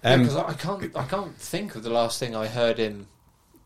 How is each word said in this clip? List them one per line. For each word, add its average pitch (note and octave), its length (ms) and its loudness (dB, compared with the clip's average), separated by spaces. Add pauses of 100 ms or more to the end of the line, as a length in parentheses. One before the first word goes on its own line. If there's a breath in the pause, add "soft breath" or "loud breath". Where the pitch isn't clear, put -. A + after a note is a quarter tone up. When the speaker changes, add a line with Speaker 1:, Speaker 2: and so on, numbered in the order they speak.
Speaker 1:
Yeah, A#2+ 100 6
Speaker 2:
Um, B2+ 120 8
Speaker 1:
'cause C3+ 100 2
I, D#3+ 120 0
I D#3 80 -4
can't, F#3+ 420 -6
I D3 60 -2
can't F#3 340 -4
think G3+ 380 -6
of A2 80 -10
the A#2 80 -4
last A#2 280 2
thing A#2+ 160 -4
I A2 120 -2
heard A#2 320 0
him G#2 260 -2 (600)